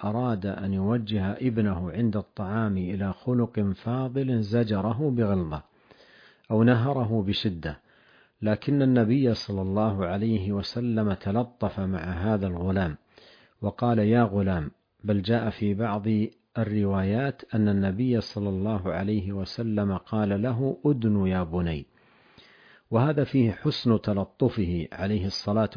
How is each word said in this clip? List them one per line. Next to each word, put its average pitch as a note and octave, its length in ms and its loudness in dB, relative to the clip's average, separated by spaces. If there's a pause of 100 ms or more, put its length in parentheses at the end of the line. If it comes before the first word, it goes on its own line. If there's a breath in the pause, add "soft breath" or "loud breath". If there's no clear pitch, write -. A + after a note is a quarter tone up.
أراد G#2+ 420 -2
أن F#2+ 280 -4
يوجه G#2 580 0
ابنه G#2 600 0
عند G#2+ 260 0
الطعام G#2 600 -4
إلى F#2 360 -2
خلق A#2+ 460 -2
فاضل B2 800 -2
زجره A2 680 0
بغلظة A2+ 540 0 (880 soft breath)
أو A2 120 4
نهره A#2 640 2
بشدة، E2 520 -4 (600 soft breath)
لكن A#2+ 400 0
النبي B2 520 4
صلى G2+ 280 -4
الله G2 440 0
عليه G2+ 460 0
وسلم A2 640 -2
تلطف G#2 640 -4
مع F#2+ 200 -2
هذا F#2+ 480 -2
الغلام F2+ 500 -2 (640 soft breath)
وقال: A2 380 0
يا A2+ 240 6
غلام، F#2+ 480 0 (320)
بل G2+ 180 2
جاء A2+ 280 0
في G#2 240 -2
بعض G#2 320 -2 (520)
الروايات G#2 840 0 (140)
أن G#2+ 140 4
النبي G2+ 520 2
صلى G2+ 280 -4
الله F#2+ 440 -2
عليه G2 400 -2
وسلم G2+ 640 -2
قال G#2 440 0
له: B2+ 440 -2
أدن A2 420 2
يا F#2 160 0
بني. E2 420 -2 (1080 soft breath)
وهذا C#3 320 4
فيه A#2+ 280 4
حسن A2+ 500 0
تلطفه F#2+ 920 0
عليه G2 340 -2
الصلاة G#2 520 0